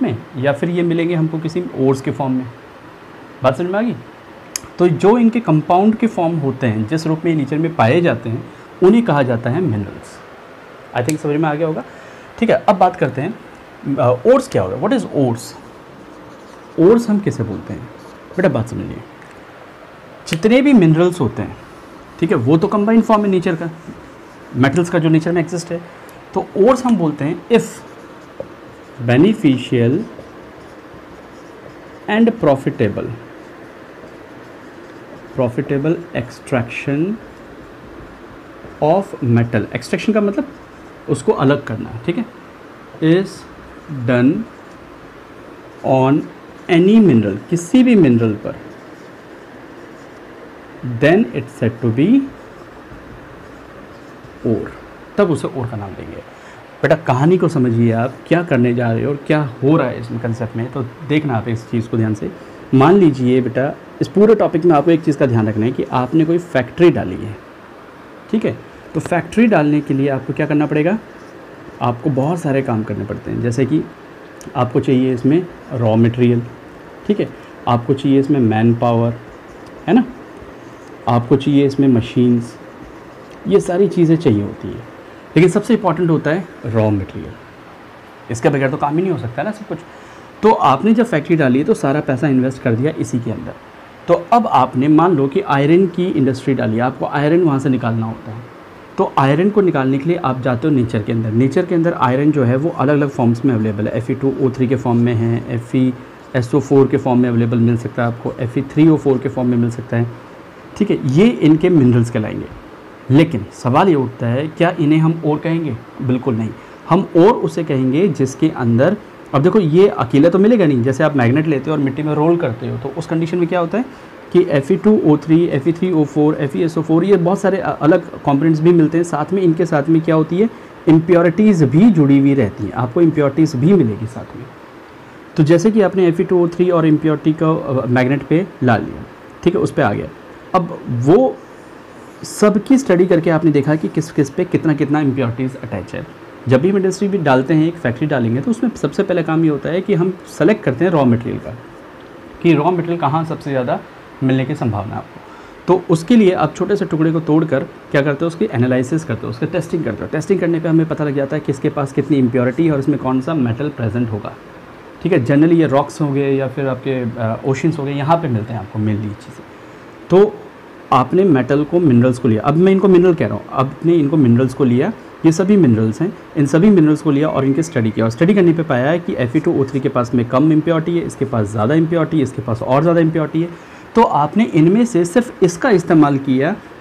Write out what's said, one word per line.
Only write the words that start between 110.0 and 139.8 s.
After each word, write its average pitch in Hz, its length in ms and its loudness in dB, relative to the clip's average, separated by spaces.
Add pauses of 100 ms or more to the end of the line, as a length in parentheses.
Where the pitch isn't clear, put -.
ठीक 202 140 0
है, 151 140 0
ये 151 220 4
इनके 165 420 2
minerals 123 400 4
कहलाएंगे। 104 560 -8 (460)
लेकिन 139 340 2 (180)
सवाल 147 260 2
ये 165 60 4
उठता 123 320 -4
है, 131 200 -2
क्या 170 320 -2
इन्हें 156 200 4
हम 160 260 2
ओर 147 140 0
कहेंगे? 160 380 -4 (240)
बिल्कुल 127 340 -2
नहीं, 110 140 -4 (400)
हम 170 280 0
ओर 180 140 6
उसे 175 320 -4
कहेंगे 143 440 0
जिसके 143 420 -2
अंदर, 127 480 0 (380)
अब 139 80 2
देखो 180 160 4
ये 175 280 4
अकेला 147 420 2
तो 185 100 2
मिलेगा 208 260 4
नहीं, 131 180 2
जैसे 135 200 0
आप 147 120 0
मैग्नेट 135 320 2
लेते 139 220 -2
हो 156 80 -2
और 143 60 0
मिट्टी 135 200 -4
में 151 100 -2
रोल 156 240 2
करते 127 300 -4
हो, 117 100 -6
तो 127 120 -10
उस 156 180 -10
condition 165 300 -4
में 175 100 0
क्या 180 120 -2
होता 170 180 -2
है 254 80 -2 (480)
कि 175 160 4
एफ़ 143 240 0
ई - 20 4
टू 214 300 2
ओ 151 120 4
थ्री, 160 280 2
एफ़ 147 240 -2
ई - 20 2
थ्री 185 200 -4
ओ 156 140 2
फ़ोर, 151 300 0
एफ़ 147 220 -4
ई 185 60 0
एस 160 140 -4
ओ 165 40 0
फ़ोर, 160 220 0
ये 196 140 4
बहुत 180 220 0
सारे 190 180 -2
अ-, - 240 -4
अलग 170 300 2
components 151 500 0
भी 175 120 6
मिलते 165 240 4
हैं, 170 60 2
साथ 151 300 -4
में 196 80 0
इनके 170 240 2
साथ 151 240 0
में 160 120 4
क्या 165 140 0
होती 160 220 0
है, 220 120 2 (380)
impurities 170 800 4
भी 156 260 6
जुड़ी 139 280 4
हुई 139 140 4
रहती 117 300 0
हैं, 92 80 -6
आपको 123 300 -2
impurities 156 560 2
भी 151 160 4
मिलेगी 113 320 0
साथ - 320 -14
में। 120 80 -14 (920)
तो 170 60 4
जैसे 170 280 4
कि 214 100 4
आपने 180 260 2
एफ़ 170 140 0
ई 180 40 -2
टू 180 180 2
ओ 170 40 2
थ्री 180 220 0
और 165 160 2
impurity 156 480 0
का, 160 180 0
अ, 135 340 -2
मैग्नेट 127 380 0
पे 170 240 0 (160)
ला 120 140 2
लिया, - 260 -8 (400)
ठीक 175 120 2
है, - 60 -2
उस 156 100 -2
पे - 100 -2